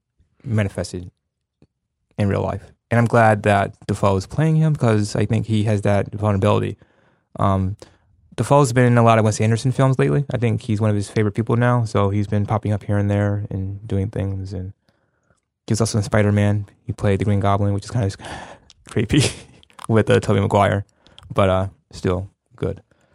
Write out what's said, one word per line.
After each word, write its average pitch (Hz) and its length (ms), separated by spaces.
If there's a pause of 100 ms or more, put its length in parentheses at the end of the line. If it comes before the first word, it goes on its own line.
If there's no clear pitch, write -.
(440)
manifested 98 680 (1080)
in 104 120
real 98 120
life. 95 300 (180)
And 117 100
I'm 120 60
glad 110 380
that 101 320 (120)
Dafoe 101 300
is 95 100
playing 156 300
him 156 180
'cause 107 400
I 107 100
think 110 200
he 107 180
has 107 180
that 101 320
vulnerability. 104 640 (640)
Um, 98 380 (580)
Dafoe's 139 380
been 123 120
in 120 120
a 117 60
lot 113 160
of 107 60
Wes 107 140
Anderson 113 320
films 135 280
lately. 143 340
I - 40
think 110 260
he's 104 180
one 107 80
of 104 60
his 101 140
favorite 104 240
people 113 220
now, 120 300
so 101 240
he's 101 180
been 104 180
popping 104 280
up 101 100
here 104 140
and 101 120
there 101 400
and 98 380
doing 101 220
things. 98 440
And 92 200 (920)
he - 40
was 110 100
also 113 180
in 101 40
Spider-Man. 104 640 (180)
He - 100
played 101 260
the 98 60
Green 101 140
Goblin, 101 340
which 98 120
is - 60
kind 113 140
of - 120
<laughs> - 720
creepy, - 340 (640)
with, 110 220
uh, 107 100
Tobey 104 200
Maguire, 101 460 (480)
but, 98 160
uh, 95 180 (240)
still 95 380 (260)
good. - 260 (340)